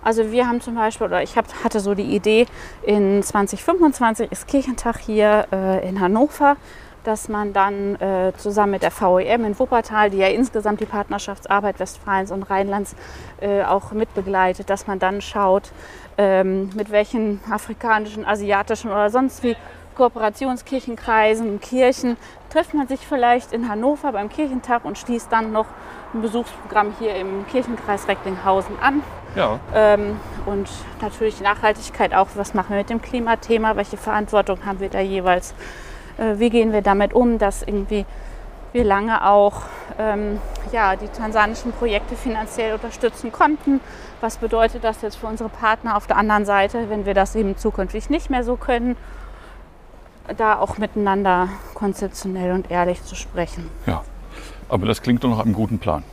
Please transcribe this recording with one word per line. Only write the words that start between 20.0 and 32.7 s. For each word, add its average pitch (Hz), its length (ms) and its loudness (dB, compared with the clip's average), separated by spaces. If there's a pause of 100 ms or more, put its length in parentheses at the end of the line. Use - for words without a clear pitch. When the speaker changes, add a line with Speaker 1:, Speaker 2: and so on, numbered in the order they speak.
Speaker 1:
Kirchen 254 580 2 (320)
trifft 320 240 0
man 277 140 0
sich 262 180 -4
vielleicht 247 480 2
in 233 160 -2
Hannover 262 420 0
beim 208 160 -4
Kirchentag 254 560 -2
und 202 140 -8
schließt 233 320 -4
dann 220 220 0
noch 220 140 2 (480)
ein 226 80 -4
Besuchsprogramm 214 760 -2
hier 214 180 -2
im 196 320 -6
Kirchenkreis 240 600 -2
Recklinghausen 190 720 0
an. 277 220 2 (340)
Speaker 2:
Ja. 110 240 2 (140)
Speaker 1:
Ähm, 208 420 4 (300)
und 202 220 -4 (320)
natürlich 214 400 -2
Nachhaltigkeit 208 760 0
auch. 190 200 6
Was 202 200 -6
machen 190 160 0